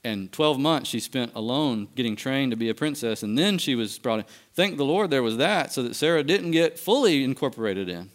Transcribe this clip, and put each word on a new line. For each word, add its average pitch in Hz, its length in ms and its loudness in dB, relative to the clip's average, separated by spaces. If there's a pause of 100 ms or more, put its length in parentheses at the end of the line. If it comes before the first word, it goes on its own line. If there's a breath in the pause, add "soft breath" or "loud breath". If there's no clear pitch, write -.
and 101 300 -6
twelve 151 260 2
months 143 320 0
she 113 120 -2
spent 120 340 -4
alone 117 580 -2
getting 117 220 -2
trained 135 360 -2
to 113 60 -2
be 113 120 0
a 113 40 -2
princess, 123 480 -4
and 107 160 -2
then 190 200 2
she 139 180 0
was 110 240 -4
brought 113 200 -2
in. 101 60 -8 (280 loud breath)
Thank 175 240 0
the 143 80 0
Lord 180 240 2
there 135 140 2
was 113 120 0
that, 160 380 0
so 131 100 -2
that 117 120 -4
Sarah 156 280 2
didn't 175 280 2
get 165 280 2
fully 190 440 4
incorporated 113 680 -2
in 90 260 -10